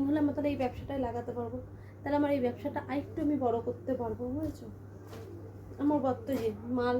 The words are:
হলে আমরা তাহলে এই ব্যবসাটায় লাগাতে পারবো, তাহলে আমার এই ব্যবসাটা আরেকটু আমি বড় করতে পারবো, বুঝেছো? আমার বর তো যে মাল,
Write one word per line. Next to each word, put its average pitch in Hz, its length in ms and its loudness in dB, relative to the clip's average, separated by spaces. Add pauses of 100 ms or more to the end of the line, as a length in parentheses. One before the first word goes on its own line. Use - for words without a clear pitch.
হলে 302 120 4
আমরা 285 140 4
তাহলে 294 160 2
এই 277 60 2
ব্যবসাটায় 262 440 -2
লাগাতে 240 320 -2
পারবো, 240 260 -4 (460)
তাহলে 277 120 2
আমার 285 160 6
এই 277 80 4
ব্যবসাটা 247 400 0
আরেকটু 285 420 -2
আমি 294 140 4
বড় 240 260 4
করতে 247 320 -2
পারবো, 233 340 -2
বুঝেছো? 285 380 -2 (1120)
আমার 294 220 4
বর 254 160 2 (100)
তো 277 80 0
যে 226 180 2 (120)
মাল, 247 360 2